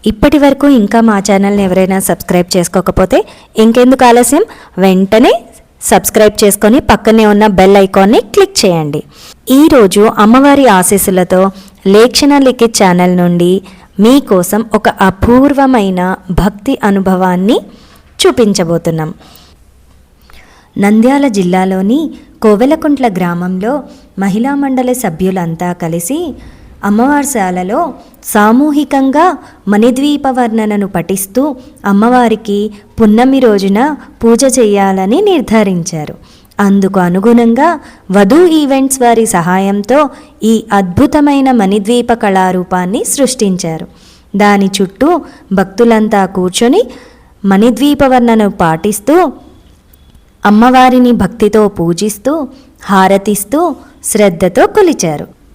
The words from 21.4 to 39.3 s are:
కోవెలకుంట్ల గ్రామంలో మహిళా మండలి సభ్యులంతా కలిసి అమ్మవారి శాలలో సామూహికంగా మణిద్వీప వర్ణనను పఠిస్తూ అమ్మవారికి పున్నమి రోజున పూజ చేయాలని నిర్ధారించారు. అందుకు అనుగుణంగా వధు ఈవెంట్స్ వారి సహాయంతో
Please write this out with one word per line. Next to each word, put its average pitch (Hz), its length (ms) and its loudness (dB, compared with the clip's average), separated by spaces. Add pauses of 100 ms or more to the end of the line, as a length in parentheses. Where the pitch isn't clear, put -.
కోవెలకుంట్ల 262 680 0
గ్రామంలో 185 760 -4 (360)
మహిళా 214 360 -2
మండలి 262 400 -2
సభ్యులంతా 180 800 -6
కలిసి 175 640 -8 (500)
అమ్మవారి 262 420 0
శాలలో 208 680 -4 (300)
సామూహికంగా 277 1120 0 (300)
మణిద్వీప 262 600 0
వర్ణనను 220 580 -2
పఠిస్తూ 196 680 -4 (300)
అమ్మవారికి 214 840 0 (300)
పున్నమి 240 380 2
రోజున 202 580 0 (280)
పూజ 233 200 2
చేయాలని 202 760 0
నిర్ధారించారు. 196 920 -2 (460)
అందుకు 196 400 0
అనుగుణంగా 233 800 2 (300)
వధు 202 360 4
ఈవెంట్స్ 269 560 0
వారి 226 240 2
సహాయంతో 196 840 -2 (340)